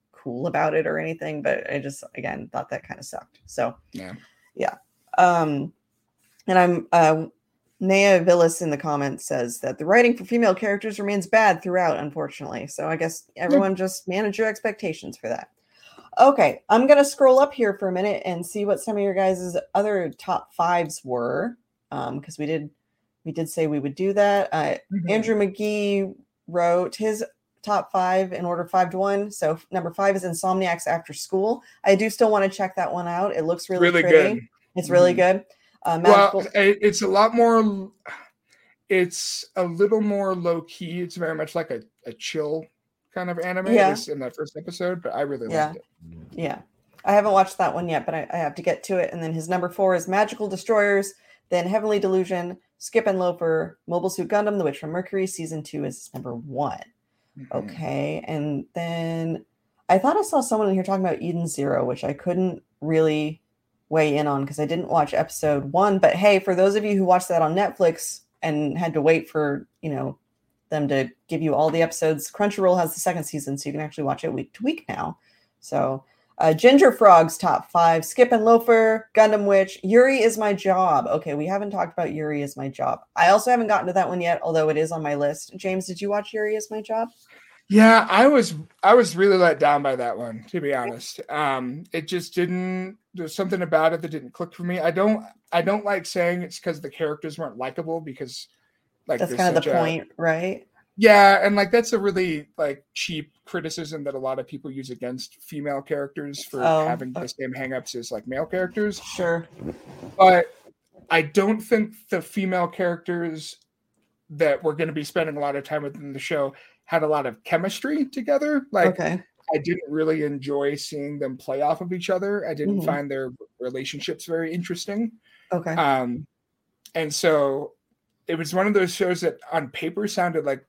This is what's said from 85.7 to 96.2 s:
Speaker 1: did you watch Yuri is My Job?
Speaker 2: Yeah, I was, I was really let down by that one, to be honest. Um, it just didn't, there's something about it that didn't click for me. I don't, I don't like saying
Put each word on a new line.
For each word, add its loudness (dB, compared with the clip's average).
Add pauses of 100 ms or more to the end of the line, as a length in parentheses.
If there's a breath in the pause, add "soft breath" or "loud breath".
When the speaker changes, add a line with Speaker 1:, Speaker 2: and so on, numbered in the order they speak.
Speaker 1:
did -10
you -4
watch -4
Yuri -4
is -10
My -8
Job? -4 (600 soft breath)
Speaker 2:
Yeah, 8
I 6
was, 4 (300)
I 10
was 6
really 4
let 4
down 4
by 0
that -4
one, -10
to -6
be -2
honest. -6
Um, -4 (100)
it -6
just -6
didn't, -4 (180)
there's -10
something -4
about 2
it -6
that -8
didn't -12
click -10
for -14
me. -4
I 0
don't, 0 (260)
I 2
don't -2
like -2
saying -2